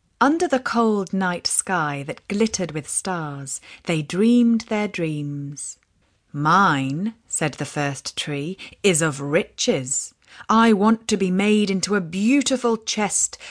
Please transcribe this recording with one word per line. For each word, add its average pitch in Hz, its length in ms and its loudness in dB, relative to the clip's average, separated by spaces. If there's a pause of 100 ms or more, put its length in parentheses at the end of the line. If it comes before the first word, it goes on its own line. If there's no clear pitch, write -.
(180)
Under 311 300 2
the 269 100 0
cold 220 540 0
night 185 340 -2
sky 147 580 -2
that - 220 -12
glittered 202 440 -2
with 147 180 -8
stars, 147 720 -6 (220)
they 165 180 0
dreamed 226 640 4
their 208 260 -2
dreams. 147 880 -6 (540)
"Mine," 156 800 2 (160)
said - 260 -2
the 147 120 -8
first 143 500 -6
tree, 151 400 -8 (260)
"is 165 200 4
of 147 180 -2
riches. 143 960 -2 (340)
I 226 240 6
want 214 360 4
to 208 100 2
be 185 120 2
made 208 380 2
into 190 280 0
a 196 40 2
beautiful 226 760 0
chest - 580 -4 (140)